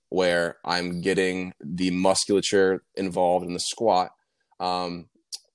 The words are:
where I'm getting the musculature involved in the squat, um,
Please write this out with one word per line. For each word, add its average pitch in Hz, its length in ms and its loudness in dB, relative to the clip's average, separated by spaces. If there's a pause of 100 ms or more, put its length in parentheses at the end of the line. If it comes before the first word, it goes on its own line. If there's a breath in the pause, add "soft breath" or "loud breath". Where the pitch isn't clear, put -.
where 87 560 2
I'm 87 360 -2
getting 92 600 0
the 90 300 -2
musculature 95 920 2 (140)
involved 90 500 0
in 87 60 -6
the 87 80 -6
squat, 92 500 0 (480)
um, 90 520 -6 (440)